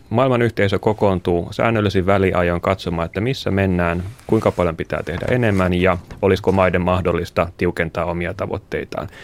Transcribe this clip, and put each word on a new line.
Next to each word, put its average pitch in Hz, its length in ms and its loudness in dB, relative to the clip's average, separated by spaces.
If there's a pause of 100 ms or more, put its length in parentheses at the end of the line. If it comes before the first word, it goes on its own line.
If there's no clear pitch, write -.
maailman 123 320 2
yhteisö 104 380 0
kokoontuu 92 720 0
säännöllisin 104 540 0
väliajoin 90 560 2
katsomaan, 87 440 -2
että 95 160 -6
missä 110 300 -4
mennään, 90 520 0 (240)
kuinka 110 240 2
paljon 85 240 0
pitää 78 300 -6
tehdä 80 240 -6
enemmän 101 440 2
ja 90 240 4 (240)
olisiko 98 300 2
maiden 92 300 4
mahdollista 87 680 0 (100)
tiukentaa 85 480 -2
omia 87 280 -4
tavoitteitaan. - 760 -6 (160)